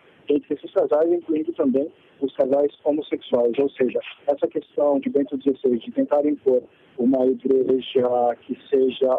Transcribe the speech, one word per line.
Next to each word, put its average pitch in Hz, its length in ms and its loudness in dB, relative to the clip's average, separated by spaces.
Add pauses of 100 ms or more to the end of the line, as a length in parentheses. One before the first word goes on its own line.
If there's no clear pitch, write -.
(280)
entre 147 260 0
esses - 160 -12
casais, 165 400 2
incluindo 160 440 -2
também 139 360 0 (300)
os 135 160 -4
casais 143 340 2 (140)
homossexuais. 147 760 -2
Ou 139 120 2
seja, 120 280 -2 (300)
essa 143 180 -2
questão 147 540 0
de 131 100 -4
Bento 139 280 -2
dezesseis 127 440 0
de - 80 -16
tentar 143 340 0
impor 131 380 0 (340)
uma 127 300 2
igreja 123 1160 0
que 127 140 -10 (140)
seja 131 480 2